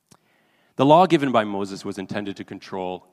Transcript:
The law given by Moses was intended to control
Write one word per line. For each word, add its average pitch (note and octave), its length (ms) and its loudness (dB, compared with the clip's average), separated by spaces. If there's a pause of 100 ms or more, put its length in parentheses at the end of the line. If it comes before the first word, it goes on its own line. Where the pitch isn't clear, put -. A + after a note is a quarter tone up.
(760)
The B2+ 100 2
law E3 220 6
given C#3+ 240 0
by A2+ 140 2
Moses G2 400 -6
was G2 120 -8
intended G2 400 -8
to G2+ 60 -12
control F#2 680 -12